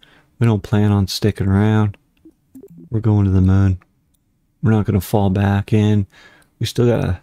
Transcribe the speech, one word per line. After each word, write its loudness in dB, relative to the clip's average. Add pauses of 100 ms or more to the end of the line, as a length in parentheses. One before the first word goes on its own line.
(380)
We 0
don't 0
plan 0
on 2
sticking -4
around. 2 (960)
We're -6
going 2
to 0
the 2
moon. 2 (800)
We're 0
not 0
gonna 0
fall -2
back 0
in. 2 (520)
We -4
still -2
gotta -2